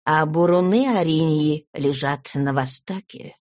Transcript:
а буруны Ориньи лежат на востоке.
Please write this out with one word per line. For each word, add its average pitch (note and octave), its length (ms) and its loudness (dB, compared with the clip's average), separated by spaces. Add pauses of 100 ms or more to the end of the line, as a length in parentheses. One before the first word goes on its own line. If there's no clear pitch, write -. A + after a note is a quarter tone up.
а D#3 220 2
буруны F3+ 720 2
Ориньи D#3 760 0
лежат C#3 640 -4
на C#3 180 -2
востоке. - 840 -8 (180)